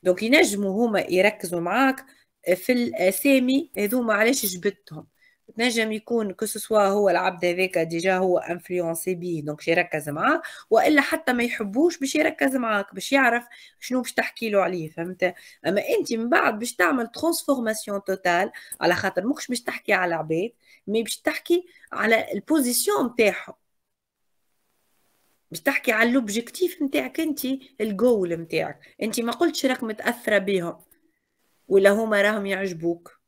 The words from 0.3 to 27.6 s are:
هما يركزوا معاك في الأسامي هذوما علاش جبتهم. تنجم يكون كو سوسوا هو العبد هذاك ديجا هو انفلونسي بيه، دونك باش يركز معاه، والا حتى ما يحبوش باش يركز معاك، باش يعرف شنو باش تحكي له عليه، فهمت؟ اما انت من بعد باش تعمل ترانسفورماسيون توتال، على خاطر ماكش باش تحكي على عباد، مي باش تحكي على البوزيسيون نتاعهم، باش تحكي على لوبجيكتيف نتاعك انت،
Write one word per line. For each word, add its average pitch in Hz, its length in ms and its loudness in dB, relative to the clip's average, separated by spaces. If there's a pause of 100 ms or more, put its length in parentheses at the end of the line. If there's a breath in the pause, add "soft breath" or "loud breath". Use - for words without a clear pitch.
هما 202 120 0 (100)
يركزوا 180 500 0
معاك 240 460 0 (500 soft breath)
في - 160 -4
الأسامي 254 1040 2
هذوما 220 360 0
علاش 226 320 2
جبتهم. 175 640 -6 (500 soft breath)
تنجم 226 340 0
يكون 214 420 -4
كو - 120 -6
سوسوا 214 360 0
هو 202 280 4
العبد 180 360 0
هذاك 180 320 0
ديجا 165 400 0
هو 185 200 2
انفلونسي 180 800 -4
بيه، 170 260 -6
دونك 151 160 -6
باش - 100 -10
يركز 165 420 0
معاه، 208 320 0 (280 loud breath)
والا 277 320 6
حتى 294 320 -2
ما 240 100 0
يحبوش 240 540 0
باش 269 180 -4
يركز 302 400 0
معاك، 220 380 -2
باش - 180 -8
يعرف 240 320 4 (360 loud breath)
شنو 247 220 -4
باش 240 120 -8
تحكي - 360 -4
له 202 120 2
عليه، 175 280 -4
فهمت؟ 175 440 -4 (340 loud breath)
اما 196 140 0 (180)
انت 302 140 -4
من 226 160 -4
بعد 226 300 2
باش 240 160 -8
تعمل 262 320 0
ترانسفورماسيون 226 960 -2
توتال، 190 480 0 (300 loud breath)
على 170 140 4
خاطر 185 300 -2
ماكش 277 220 -4
باش 247 140 -4
تحكي - 320 -4
على 180 220 0
عباد، 160 360 -2 (360 soft breath)
مي 220 160 -2
باش - 140 -8
تحكي 339 480 -2 (260 loud breath)
على 220 420 0
البوزيسيون 262 720 0
نتاعهم، 220 500 0 (2000)
باش 165 100 -12
تحكي 269 300 0
على 226 200 4
لوبجيكتيف 233 680 -2
نتاعك 269 380 -2
انت، 320 260 -4 (360 loud breath)